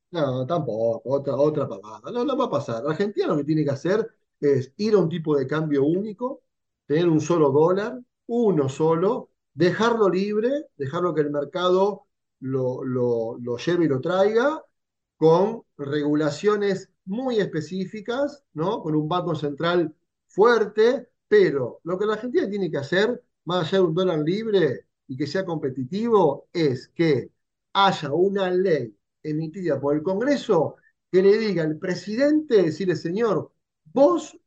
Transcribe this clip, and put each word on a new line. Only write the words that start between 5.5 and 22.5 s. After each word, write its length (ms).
único, 560
tener 220
un 140
solo 280
dólar, 480
uno 400
solo, 640
dejarlo 560
libre, 580
dejarlo 360
que 80
el 100
mercado 720
lo, 440
lo, 560
lo 180
lleve 280
y 40
lo 120
traiga, 640
con 460
regulaciones 1120
muy 320
específicas, 1080
¿no? 280
Con 140
un 120
Banco 280
Central 580
fuerte, 840
pero 560
lo 140
que 80
la 80
Argentina 360
tiene 220